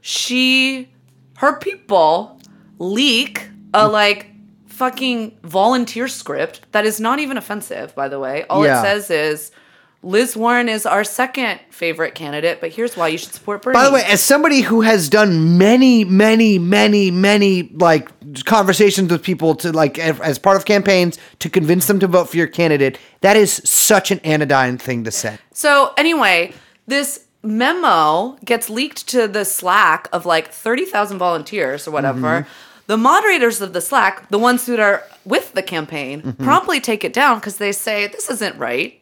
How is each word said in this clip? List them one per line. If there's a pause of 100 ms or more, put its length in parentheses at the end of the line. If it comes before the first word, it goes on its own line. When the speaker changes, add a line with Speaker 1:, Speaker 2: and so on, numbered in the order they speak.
Speaker 1:
She, (500)
her
people (380)
leak (260)
a,
like, (400)
fucking
volunteer
script (120)
that
is
not
even
offensive,
by
the
way.
All
Speaker 2:
Yeah.
Speaker 1:
it
says
is, (520)
"Liz
Warren
is
our
second (120)
favorite
candidate,
but
here's
why
you
should
support
Bernie."
Speaker 2:
By
the
way,
as
somebody
who
has
done
many,
many,
many,
many,
like, (360)
conversations
with
people
to,
like,
as,
as
part
of
campaigns (220)
to
convince
them
to
vote
for
your
candidate, (260)
that
is
such
an
anodyne
thing
to
say. (140)
Speaker 1:
So
anyway, (340)
this (220)
memo
gets
leaked
to
the
Slack
of,
like,
thirty
thousand
volunteers
or
whatever. (220)
Speaker 2:
Mm-hmm. (380)
Speaker 1:
The
moderators
of
the
Slack,
the
ones
that
are (240)
with
the
campaign,
Speaker 2:
Mm-hmm.
Speaker 1:
promptly
take
it
down
'cause
they
say,
"This
isn't
right."